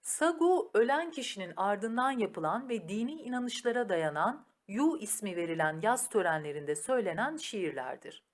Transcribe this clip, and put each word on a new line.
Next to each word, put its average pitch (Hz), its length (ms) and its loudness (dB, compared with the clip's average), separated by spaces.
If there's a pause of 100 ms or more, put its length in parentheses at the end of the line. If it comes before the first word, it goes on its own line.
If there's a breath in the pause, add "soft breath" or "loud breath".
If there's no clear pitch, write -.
Sagu, 339 720 2
ölen 277 360 4
kişinin 196 460 -8
ardından 220 540 0
yapılan 220 580 -2
ve 208 200 -4
dini 226 240 -2
inanışlara 247 760 -2
dayanan 165 600 0 (200)
Yu 208 320 2
ismi 202 360 -4
verilen 160 460 0
yaz 247 260 2
törenlerinde 151 680 0
söylenen 233 600 0
şiirlerdir. 135 960 -6